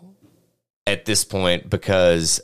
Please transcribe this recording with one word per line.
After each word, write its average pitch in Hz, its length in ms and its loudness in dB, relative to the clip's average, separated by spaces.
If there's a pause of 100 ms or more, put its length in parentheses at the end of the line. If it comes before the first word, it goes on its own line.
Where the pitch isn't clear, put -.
(880)
at - 180 -4
this 104 200 -2
point 90 460 -2
because 87 720 2